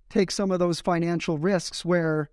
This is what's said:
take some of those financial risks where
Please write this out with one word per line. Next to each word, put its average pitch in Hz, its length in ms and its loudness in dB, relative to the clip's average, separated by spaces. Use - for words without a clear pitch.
take 196 200 2
some 196 200 -2
of 185 80 2
those 175 220 0
financial 170 580 0
risks 175 460 -2
where 165 480 0